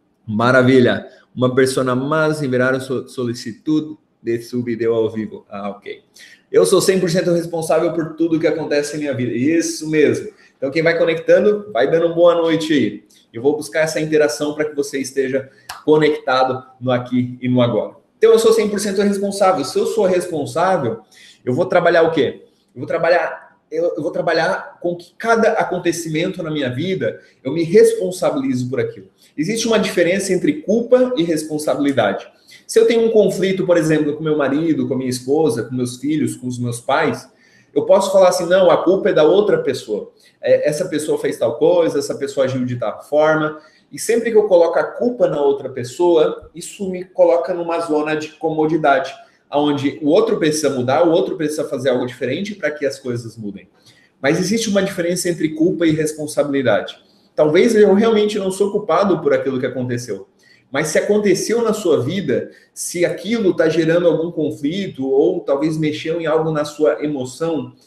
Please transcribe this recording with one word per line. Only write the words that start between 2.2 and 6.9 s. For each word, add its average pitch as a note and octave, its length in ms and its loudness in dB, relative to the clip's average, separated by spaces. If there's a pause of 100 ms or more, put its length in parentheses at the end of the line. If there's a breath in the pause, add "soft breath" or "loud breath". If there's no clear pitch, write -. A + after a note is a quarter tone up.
enviaram B2+ 380 0
so-, B2+ 280 -6
solicitude B2 880 -6 (260)
de A#2 200 -4
seu B2 200 -6
vídeo A#2 300 -2
ao A2 160 0
vivo. G#2 400 -10
Ah, G2+ 220 -10
ok. - 320 -14 (500 loud breath)
Eu F3 140 4
sou F#3 160 2
cem F#3 180 2